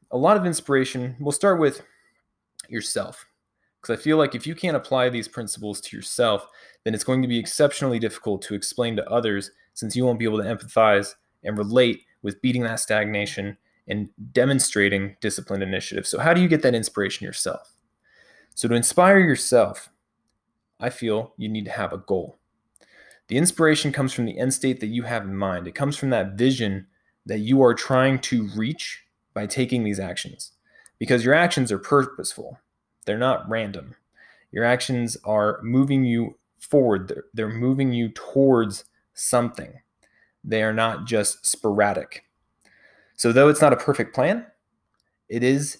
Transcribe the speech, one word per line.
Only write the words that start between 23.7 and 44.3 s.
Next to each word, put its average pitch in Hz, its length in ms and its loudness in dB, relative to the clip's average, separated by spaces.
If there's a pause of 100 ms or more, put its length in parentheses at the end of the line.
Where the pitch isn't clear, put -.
comes 135 180 -2
from 120 140 -2
the 110 120 -6
end 127 160 0
state 131 280 -2
that 107 60 -4
you 117 160 -4
have 113 200 -6
in 95 120 -8
mind. 92 300 -4
It - 100 -14
comes 143 200 -2
from 139 140 -4
that 98 240 -2
vision 110 540 0 (380)
that 107 140 -4
you 127 240 4
are 120 100 8
trying 131 460 2
to 113 340 -2
reach 110 520 -6 (280)
by 104 140 -6
taking 123 380 -2
these 101 140 -2
actions, 92 520 -10 (480)
because 117 240 2
your 131 100 4
actions 151 380 2
are 98 80 -2
purposeful. - 800 -2 (460)
They're 107 120 -2
not 120 320 -2
random. 104 460 -8 (560)
Your 113 140 -2
actions 120 580 0
are 104 400 0
moving 135 400 2
you 117 340 0 (220)
forward. 110 480 2
They're, - 160 -10 (100)
they're 110 160 -4
moving 127 440 0
you 117 160 -2
towards 120 720 2 (300)
something. - 680 -4 (640)
They 110 180 -2
are 110 120 0
not 110 320 -2
just 110 400 -2
sporadic. - 800 0 (920)
So 120 160 2
though 131 160 8
it's 151 140 4
not 147 120 8
a - 40 4
perfect - 360 -2
plan, 190 320 0 (840)